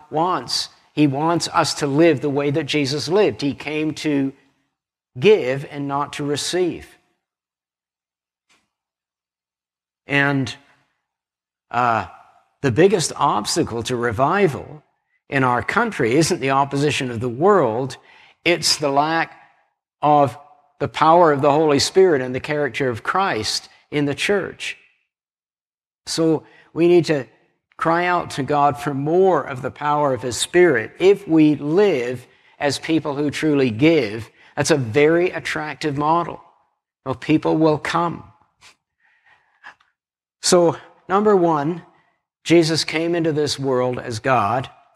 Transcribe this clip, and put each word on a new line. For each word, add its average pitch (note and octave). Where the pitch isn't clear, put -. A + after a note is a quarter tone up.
wants. D#3
He D3+
wants D#3
us E3
to D#3
live D3
the D3+
way C#3+
that D#3
Jesus C#3+
lived. E3
He C#3+
came D3+
to C#3
give C#3+
and C#3+
not C#3
to D3
receive. C#3+
And, C#3
uh, A2+
the C#3
biggest F3
obstacle D3
to B2+
revival C3
in C#3
our B2
country G3
isn't E3
the C3+
opposition C#3
of A#2
the B2
world, C3+
it's E3
the D3
lack D3+
of C#3+
the C#3
power D#3+
of C3+
the D3
Holy D3
Spirit E3+
and B2+
the C3
character C#3+
of A2+
Christ E3
in D3
the C#3+
church. -
So D#3+
we E3+
need F3
to C#3
cry E3+
out F3
to -
God C#3+
for D3
more D#3+
of C3
the B2+
power D3
of A2+
His B2
Spirit. D3+
If F#3+
we D#3
live C#3+
as C#3
people D3+
who D3
truly C#3
give, A#2
that's C#3+
a D#3+
very D3
attractive D3+
model. D#3+
Well, C3
people D#3
will D#3
come. E3
So, E3+
number G#3
one, E3
Jesus D#3+
came E3
into E3
this D3
world B2+
as B2
God. B2